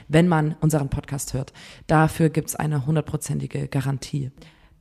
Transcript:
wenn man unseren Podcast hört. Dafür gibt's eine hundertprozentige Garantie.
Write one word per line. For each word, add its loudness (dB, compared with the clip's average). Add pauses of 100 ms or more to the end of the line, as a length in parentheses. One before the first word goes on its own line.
wenn 6
man 2
unseren 2
Podcast -6
hört. -6 (320)
Dafür 4
gibt's -4
eine -2
hundertprozentige -4
Garantie. -4 (500)